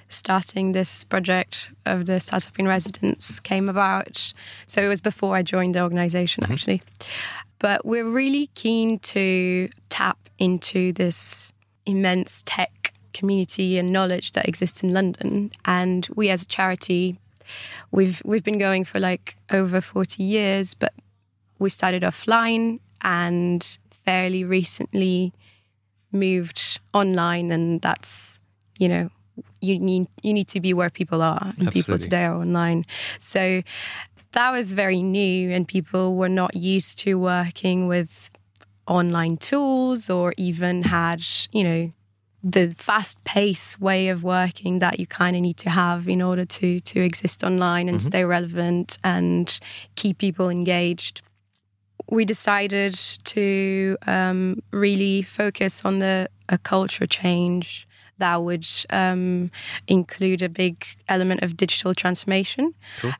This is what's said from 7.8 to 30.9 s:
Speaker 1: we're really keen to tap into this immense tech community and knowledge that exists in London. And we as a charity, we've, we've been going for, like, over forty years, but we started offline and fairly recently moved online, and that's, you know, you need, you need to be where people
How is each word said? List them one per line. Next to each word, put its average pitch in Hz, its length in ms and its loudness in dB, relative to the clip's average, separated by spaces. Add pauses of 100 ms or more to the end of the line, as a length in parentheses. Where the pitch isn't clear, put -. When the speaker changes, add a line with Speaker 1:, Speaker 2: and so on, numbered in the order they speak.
Speaker 1:
we're 226 240 -2
really 269 460 0
keen 226 440 0
to 185 720 0 (200)
tap 190 280 -2 (200)
into 185 540 0
this - 640 -4 (320)
immense 185 600 0
tech - 480 -4 (200)
community 190 640 0
and 180 160 0
knowledge 185 400 0
that - 160 2
exists - 340 -2
in 185 80 2
London. 196 600 0 (120)
And 180 500 0
we 214 160 2
as 185 120 0
a 185 40 -12
charity, 185 760 0 (720)
we've, 190 340 2
we've 208 180 0
been 214 140 0
going 190 260 2
for, 190 160 -4
like, 180 380 -2 (140)
over 190 280 2
forty 190 440 -2
years, 196 500 0
but - 200 -2 (640)
we 196 120 0
started 180 340 0
offline 226 760 2 (220)
and 175 640 0 (380)
fairly 185 400 0
recently 185 880 0 (800)
moved 185 680 -2 (120)
online, 175 580 2
and 165 300 0
that's, - 580 -2 (380)
you 185 120 2
know, 175 200 0 (520)
you 185 180 0
need, 185 280 2 (140)
you 208 120 0
need 202 160 0
to - 100 -6
be 180 140 2
where 175 160 2
people 165 320 -2